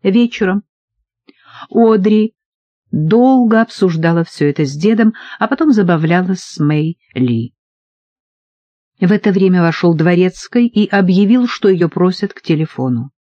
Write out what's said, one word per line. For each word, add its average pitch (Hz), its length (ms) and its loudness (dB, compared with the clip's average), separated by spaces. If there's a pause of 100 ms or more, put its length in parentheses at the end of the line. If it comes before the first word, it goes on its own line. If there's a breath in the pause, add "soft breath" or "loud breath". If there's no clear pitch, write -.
Вечером 202 600 -2 (1040 loud breath)
Одри 214 640 2 (580)
долго 226 680 2
обсуждала 170 640 -2
все 147 260 -2
это 147 160 -2
с 139 100 -8
дедом, 226 380 2 (240 loud breath)
а 220 100 -4
потом 294 260 0
забавлялась 180 680 0
с - 180 -20
Мэй 151 380 -2 (160)
Ли. 120 400 -4 (1500)
В 185 100 2
это 208 200 0
время 185 300 2
вошел 170 320 0
дворецкий 180 760 0
и 214 200 0
объявил, 202 600 2
что - 200 -4
ее 175 220 0
просят 180 440 -2
к - 80 -20
телефону. 131 800 -4